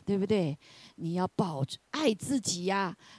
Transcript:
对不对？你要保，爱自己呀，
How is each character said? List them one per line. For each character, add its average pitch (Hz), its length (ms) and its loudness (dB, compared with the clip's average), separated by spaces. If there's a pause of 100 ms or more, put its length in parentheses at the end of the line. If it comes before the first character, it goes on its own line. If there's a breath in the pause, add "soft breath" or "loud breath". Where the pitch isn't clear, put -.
对 202 140 2
不 196 80 2
对？ 185 300 2 (400 soft breath)
你 165 180 -4
要 180 140 2
保， 160 360 -2 (260)
爱 294 220 2
自 254 260 -2
己 180 280 -2
呀， 190 280 0 (240 soft breath)